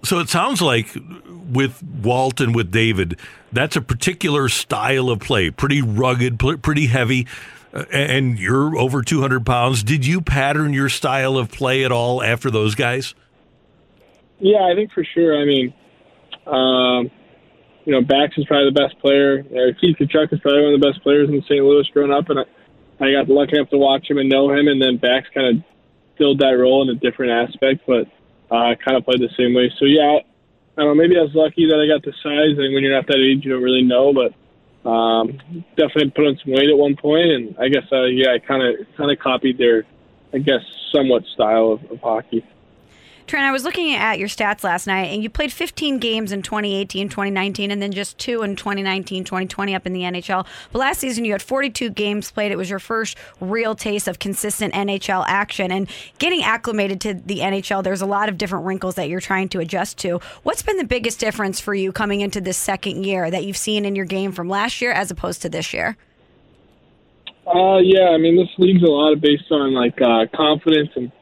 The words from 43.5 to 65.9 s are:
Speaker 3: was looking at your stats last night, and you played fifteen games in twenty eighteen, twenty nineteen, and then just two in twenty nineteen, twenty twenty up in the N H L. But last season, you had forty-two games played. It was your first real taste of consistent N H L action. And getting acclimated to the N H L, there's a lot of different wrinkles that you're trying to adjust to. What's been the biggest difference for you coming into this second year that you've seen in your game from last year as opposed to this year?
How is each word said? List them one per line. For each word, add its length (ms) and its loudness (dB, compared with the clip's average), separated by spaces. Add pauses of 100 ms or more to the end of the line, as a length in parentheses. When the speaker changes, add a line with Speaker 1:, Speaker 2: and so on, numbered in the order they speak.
Speaker 3:
was 120 -2
looking 300 -2
at 240 -2
your 100 -6
stats 360 -4
last 220 -2
night, 180 -2
and 180 -6
you 80 -8
played 200 -4
fifteen 480 -6
games 320 -4
in 120 -8
twenty 320 -6
eighteen, 340 -6
twenty 220 -6
nineteen, 400 -4
and 100 -6
then 100 -6
just 280 -10
two 240 -6
in 120 -4
twenty 280 -8
nineteen, 420 -6
twenty 220 -6
twenty 280 -6
up 120 -6
in 80 -6
the 100 -6
N 100 -6
H 140 -10
L. 180 -4 (260)
But 80 -4
last 200 -2
season, 240 -6
you 80 -2
had 80 -4
forty-two 500 -6
games 400 -6
played. 220 -6
It 40 -6
was 120 -8
your 100 -8
first 380 -6 (240)
real 340 -4
taste 340 -6
of 100 -8
consistent 580 -6
N 140 -4
H 180 -6
L 180 -2
action. 460 -4
And 160 -4 (300)
getting 240 -2
acclimated 600 -4
to 120 -6
the 260 -8
N 140 -2
H 180 -6
L, 100 -2
there's 200 -4
a 40 -4
lot 220 -2
of 80 -6
different 300 -6
wrinkles 300 -6
that 120 -6
you're 120 -6
trying 300 -4
to 80 -6
adjust 420 -6
to. 200 -6 (220)
What's 200 -6
been 140 -2
the 80 -2
biggest 340 -6
difference 420 -6
for 140 -6
you 180 -4
coming 280 -4
into 220 -6
this 160 -6
second 460 -6
year 260 -4
that 140 -6
you've 120 -10
seen 300 -4
in 100 -4
your 80 -4
game 280 -6
from 180 -8
last 320 -4
year 100 -2
as 180 -4
opposed 320 -8
to 60 -8
this 240 -8
year? 240 -4 (1500)